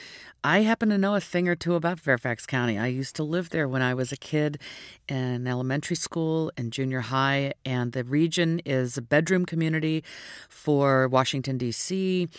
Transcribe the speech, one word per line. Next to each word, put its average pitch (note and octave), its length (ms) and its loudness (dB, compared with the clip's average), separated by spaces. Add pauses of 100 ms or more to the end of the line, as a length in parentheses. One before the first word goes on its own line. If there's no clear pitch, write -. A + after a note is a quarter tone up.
(420)
I D#3+ 200 4
happen A3 280 2
to G#3 80 4
know G3 180 2
a F#3+ 60 2
thing F3+ 280 -2
or F3 60 2
two E3+ 200 0
about E3+ 240 -2
Fairfax B2 460 0
County. B2 340 0
I A#2 80 0
used B2+ 300 -4
to D#3 60 -2
live E3+ 260 -2
there D#3+ 180 0
when C3 140 -2
I B2+ 120 2
was B2+ 180 -2
a C#3 60 -8
kid D3+ 400 -2 (500)
in B2+ 380 -2
elementary B2+ 520 -2
school D#3+ 600 -2
and A#2 140 -4
junior C3 300 -2
high, C#3 520 0 (120)
and B2 260 0
the B2 140 -2
region E3 600 2
is B2+ 320 0
a C3 40 -4
bedroom D#3+ 440 2
community D#3+ 580 0 (440)
for C#3 600 4
Washington, C3 480 0
D A#2+ 140 -2
C. F#3 680 0